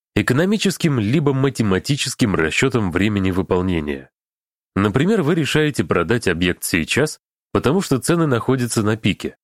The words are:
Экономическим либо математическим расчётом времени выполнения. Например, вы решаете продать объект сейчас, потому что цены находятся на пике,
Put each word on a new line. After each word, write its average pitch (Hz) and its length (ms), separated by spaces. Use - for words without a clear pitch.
Экономическим 165 840
либо 139 340
математическим 123 1000
расчётом 98 560
времени 95 400
выполнения. 85 800
Например, 135 460
вы 147 120
решаете 151 480
продать 87 460
объект 87 340
сейчас, - 560
потому 170 300
что 131 160
цены 165 300
находятся 120 560
на 110 120
пике, - 480